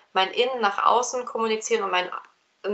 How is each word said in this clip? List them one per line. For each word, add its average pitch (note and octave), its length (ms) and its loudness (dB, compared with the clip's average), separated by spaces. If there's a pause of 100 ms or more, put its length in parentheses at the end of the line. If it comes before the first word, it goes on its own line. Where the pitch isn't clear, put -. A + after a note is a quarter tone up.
(140)
mein F#3+ 180 2
Innen B3 300 0
nach G3+ 240 2
außen A#3+ 400 2
kommunizieren A3 580 -2
und F#3+ 80 -4
mein, F3+ 180 0 (640)